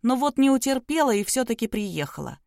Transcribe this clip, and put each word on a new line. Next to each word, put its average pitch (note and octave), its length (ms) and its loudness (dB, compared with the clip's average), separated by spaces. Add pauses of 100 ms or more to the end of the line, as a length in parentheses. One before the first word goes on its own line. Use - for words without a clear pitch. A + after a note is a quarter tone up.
но B3 140 2
вот C#4 220 0
не C4+ 120 6
утерпела C4+ 640 2
и G3+ 100 0
все-таки A#3 420 -2
приехала. D#3+ 800 -6